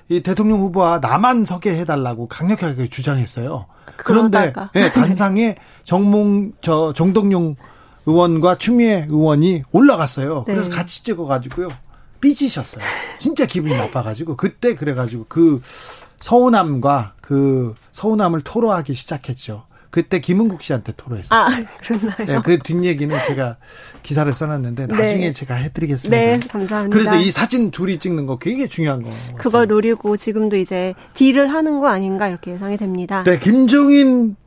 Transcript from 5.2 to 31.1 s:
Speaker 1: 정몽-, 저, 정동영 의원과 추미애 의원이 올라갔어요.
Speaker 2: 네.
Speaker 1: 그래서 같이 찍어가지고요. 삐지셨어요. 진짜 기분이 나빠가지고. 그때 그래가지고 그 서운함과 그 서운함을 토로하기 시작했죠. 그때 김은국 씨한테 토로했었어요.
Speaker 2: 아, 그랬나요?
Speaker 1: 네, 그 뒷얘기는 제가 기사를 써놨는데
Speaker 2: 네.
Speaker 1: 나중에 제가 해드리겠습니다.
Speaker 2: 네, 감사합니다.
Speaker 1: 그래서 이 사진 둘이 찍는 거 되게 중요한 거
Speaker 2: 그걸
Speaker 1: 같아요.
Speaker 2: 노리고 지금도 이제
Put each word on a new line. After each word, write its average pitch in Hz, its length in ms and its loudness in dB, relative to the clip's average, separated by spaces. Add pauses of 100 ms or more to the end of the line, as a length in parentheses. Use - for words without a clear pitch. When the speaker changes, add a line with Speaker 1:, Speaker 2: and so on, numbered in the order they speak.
Speaker 1:
정몽-, 202 760 2
저, 160 320 0
정동영 180 640 2 (500)
의원과 170 520 4
추미애 220 520 2
의원이 151 600 2
올라갔어요. 160 760 2
Speaker 2:
네. 214 60 -2
Speaker 1:
그래서 196 160 -2
같이 175 340 -6
찍어가지고요. 160 680 -4 (500)
삐지셨어요. - 640 -2 (360)
진짜 311 260 0
기분이 156 300 -2
나빠가지고. 123 640 -6
그때 226 380 -2
그래가지고 123 520 -6
그 156 340 2 (580)
서운함과 160 1000 2
그 135 520 0 (180)
서운함을 196 500 0
토로하기 185 520 -2
시작했죠. 120 720 -10 (240)
그때 170 320 -2
김은국 190 420 0
씨한테 117 320 -6
토로했었어요. 123 420 -2
Speaker 2:
아, 254 120 4 (320)
그랬나요? 214 340 -4 (100)
Speaker 1:
네, 135 200 0
그 170 140 4
뒷얘기는 156 540 -2 (140)
제가 131 300 -4 (460)
기사를 147 280 -2
써놨는데 135 560 -6
Speaker 2:
네. 214 80 -4
Speaker 1:
나중에 208 380 0
제가 131 220 -8
해드리겠습니다. 147 600 -4
Speaker 2:
네, 233 240 0 (100)
감사합니다. 208 480 -4
Speaker 1:
그래서 214 200 2
이 185 120 2
사진 226 420 -2
둘이 185 260 -4
찍는 160 280 -4
거 131 160 -6
되게 247 280 -4
중요한 143 340 -4
거 113 60 -12 (260)
Speaker 2:
그걸 233 280 2
Speaker 1:
같아요. - 20 4 (100)
Speaker 2:
노리고 214 400 2
지금도 214 400 -2
이제 185 380 -2 (220)